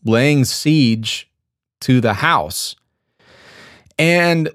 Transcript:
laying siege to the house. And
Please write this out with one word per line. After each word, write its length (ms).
laying 400
siege 840
to 180
the 140
house. 600
And 560